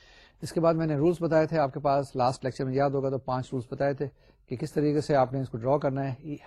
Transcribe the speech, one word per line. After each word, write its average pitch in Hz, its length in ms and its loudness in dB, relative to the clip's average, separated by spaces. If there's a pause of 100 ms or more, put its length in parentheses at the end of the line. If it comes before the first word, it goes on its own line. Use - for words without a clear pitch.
(420)
اس 160 120 -10
کے 175 60 -2
بعد 165 140 6
میں 160 140 0
نے 151 80 0
رولز 160 260 2
بتائے 156 260 4
تھے 165 100 -2
آپ 139 160 2
کے 147 60 -10
پاس، 139 360 0
لاسٹ 131 300 0
لیکچر 131 200 -4
میں 131 80 -4
یاد 139 160 2
ہوگا 135 200 -2
تو 135 80 -2
پانچ 127 360 -6
رولز 127 180 -4
بتائے 139 220 0
تھے 139 140 -4 (380)
کہ - 100 -8
کس 151 160 -6
طریقے 147 300 2
سے 147 140 0
آپ 127 180 2
نے 135 80 -2
اس 127 80 -6
کو - 80 -8
ڈرا 127 200 0
کرنا 135 360 -2
ہے۔ 147 220 -12 (120)